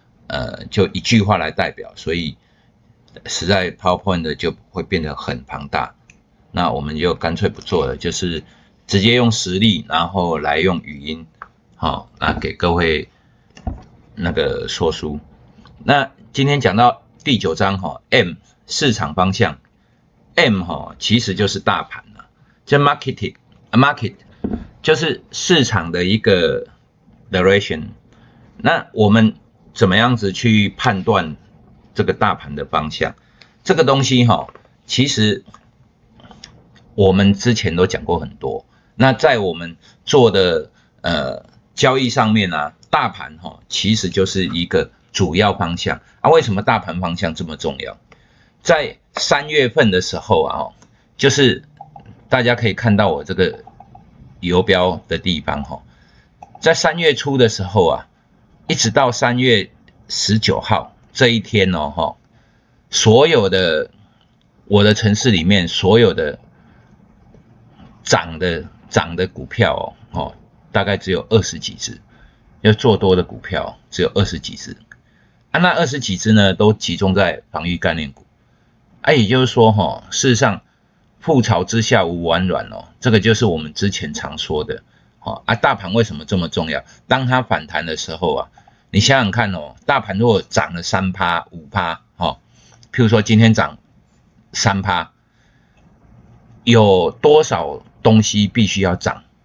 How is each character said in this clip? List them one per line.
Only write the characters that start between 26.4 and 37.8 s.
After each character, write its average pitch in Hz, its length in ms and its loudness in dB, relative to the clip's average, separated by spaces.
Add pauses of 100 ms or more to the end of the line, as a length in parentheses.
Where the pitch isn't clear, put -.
direction。 92 560 2 (680)
那 156 360 0
我 104 180 4
们 110 240 4 (400)
怎 104 140 2
么 92 80 2
样 120 200 2
子 101 160 -4
去 104 380 2
判 98 320 -2
断 85 340 0 (560)
这 - 120 -2
个 90 100 -2
大 101 200 0
盘 71 200 -12
的 71 100 -8
方 78 260 -4
向？ - 240 -6 (500)
这 185 100 0
个 160 100 4
东 135 200 2
西 120 200 4
哈， 87 220 2 (400)
其 135 220 0
实 107 360 0 (1500)
我 98 180 4
们 98 220 4
之 120 180 0
前 87 220 -2
都 90 120 4